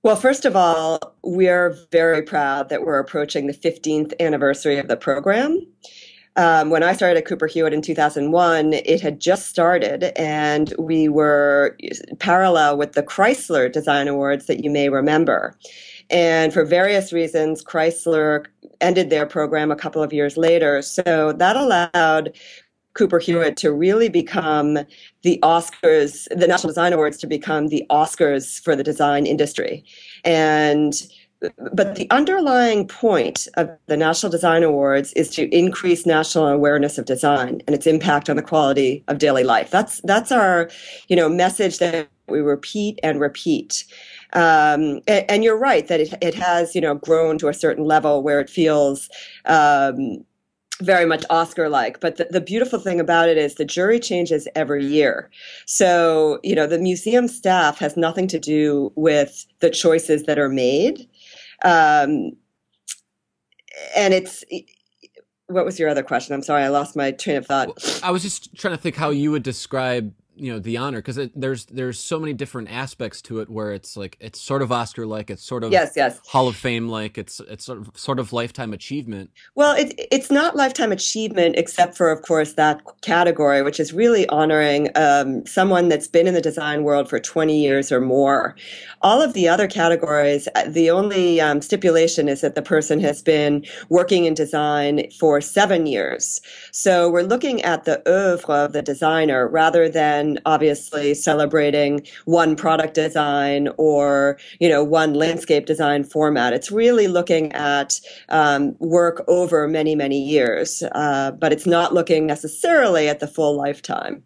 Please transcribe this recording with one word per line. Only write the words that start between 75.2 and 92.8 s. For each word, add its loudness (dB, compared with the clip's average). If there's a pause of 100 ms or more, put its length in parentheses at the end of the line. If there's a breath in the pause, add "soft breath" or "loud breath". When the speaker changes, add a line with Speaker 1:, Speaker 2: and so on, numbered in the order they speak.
Speaker 2:
it's -16
sort -10
of -6
Speaker 1:
Yes, 2
yes. -2
Speaker 2:
Hall 2
of -6
Fame-like, -6
it's, -14
it's -18
sort -14
of, -18
sort -6
of -8
lifetime -6
achievement. -12 (260 soft breath)
Speaker 1:
Well, 4
it, -2 (160)
it's -2
not 2
lifetime 0
achievement, -2
except -2
for, 2
of -4
course, -2
that 2 (220)
category, 2
which -2
is -4
really 2
honoring, 2
um, 2
someone 2
that's -2
been 4
in 2
the 2
design -4
world 0
for -4
twenty 0
years 0
or 2
more. 2 (460 loud breath)
All 6
of 0
the 2
other 2
categories, 0
uh, 0
the 2
only, 2
um, 0
stipulation 0
is -2
that -2
the -4
person 0